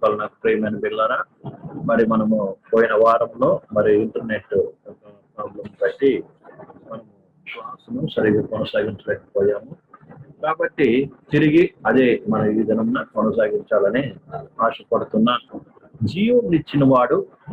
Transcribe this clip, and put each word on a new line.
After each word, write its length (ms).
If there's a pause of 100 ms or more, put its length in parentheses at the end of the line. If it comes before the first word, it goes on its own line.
కలుగును. 260 (140)
ప్రియమైన 420
బిడ్డలారా, 360 (720)
మరి 140 (100)
మనము 260 (320)
పోయిన 220 (100)
వారంలో 460 (260)
మరి 160 (140)
ఇంటర్నెట్ 500 (800)
ప్రాబ్లం 340 (120)
బట్టి 300 (760)
మనం 160 (420)
క్లాసును 540 (140)
సరిగ్గా 280 (100)
కొనసాగించలేకపోయాము. 1160 (720)
కాబట్టి 460 (420)
తిరిగి 320 (260)
అదే 200 (240)
మన 80 (180)
ఈ 100
దినమున 300 (180)
కొనసాగించాలని 840 (640)
ఆశపడుతున్నాను. 920 (560)
జీవం 340 (120)
ఇచ్చిన 240 (100)
వాడు, 240 (360)